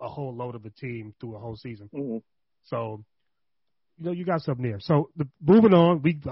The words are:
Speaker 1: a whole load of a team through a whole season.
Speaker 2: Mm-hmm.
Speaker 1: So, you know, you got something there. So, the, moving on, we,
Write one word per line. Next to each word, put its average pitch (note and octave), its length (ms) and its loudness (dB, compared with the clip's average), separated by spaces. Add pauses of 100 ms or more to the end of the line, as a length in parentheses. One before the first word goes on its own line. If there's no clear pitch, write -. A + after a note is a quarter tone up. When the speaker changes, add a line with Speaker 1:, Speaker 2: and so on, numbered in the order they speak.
Speaker 1:
a A#2+ 80 -12
whole C3+ 260 -12
load A#2+ 200 -10
of A2 100 -16
a G#2+ 60 -16
team A2+ 500 -14
through A#2 160 -14
a - 40 -16
whole A2+ 160 -12
season. G#2+ 360 -16
Speaker 2:
Mm-hmm. C3+ 260 -8 (480)
Speaker 1:
So, A2 380 -8 (920)
you D#3+ 80 -14
know, F3 60 -4
you F3 120 -6
got E3+ 180 -2
something B2+ 220 -4
there. G#2+ 140 -4
So, D3+ 380 0
the, D3+ 100 -4 (180)
moving G3+ 300 8
on, E3+ 280 6
we, D#3 180 0 (120)